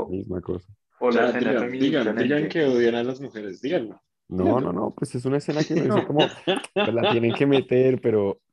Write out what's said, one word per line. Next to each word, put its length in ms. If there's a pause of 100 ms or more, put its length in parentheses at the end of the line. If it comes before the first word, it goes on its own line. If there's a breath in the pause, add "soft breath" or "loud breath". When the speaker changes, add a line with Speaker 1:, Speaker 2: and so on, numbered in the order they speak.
Speaker 1:
O 60
Speaker 2:
misma 320
cosa. 260 (320)
Speaker 1:
o 120
la 120
Speaker 3:
Ya, 60
Speaker 1:
escena 240
Speaker 3:
digan, 180
Speaker 1:
feminista 160
Speaker 3:
digan, 220
Speaker 1:
en 160
Speaker 3:
digan 180
Speaker 1:
Endgame. 60
Speaker 3:
que... 160 (120)
odian 200
a 80
las 160
mujeres, 420
díganlo. 400 (260)
Speaker 2:
No, 160
Speaker 3:
Díganlo. 160
Speaker 2:
no, 120
no, 180
pues 240
es 100
una 120
escena 260
que 120
uno 100
dice 200
como, 140
Speaker 3:
<laughs> 560
Speaker 2:
pues 180
la 200
tienen 200
que 140
meter, 540
pero 400 (120)